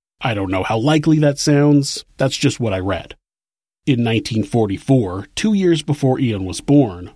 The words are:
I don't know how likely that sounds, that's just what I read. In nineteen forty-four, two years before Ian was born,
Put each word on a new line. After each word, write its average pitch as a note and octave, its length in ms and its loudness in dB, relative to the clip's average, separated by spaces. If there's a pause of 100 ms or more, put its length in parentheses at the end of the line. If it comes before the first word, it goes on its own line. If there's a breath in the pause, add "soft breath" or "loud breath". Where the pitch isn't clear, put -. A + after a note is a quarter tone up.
(200)
I G#2+ 120 -4
don't G2 200 -4
know F#2+ 100 0
how A2+ 160 -2
likely D#3 400 2
that D3 220 2
sounds, C#3+ 640 2 (140)
that's C3+ 180 -2
just - 240 -2
what A2+ 120 -2
I F#2+ 60 -2
read. F#2 380 -6 (680)
In A#2+ 200 2
nineteen A2+ 400 -2
forty-four, G2+ 880 0
two G#3+ 200 0
years F3 280 2
before C3+ 380 -2
Ian G#2+ 240 -2
was F2+ 160 -8
born, G2+ 560 2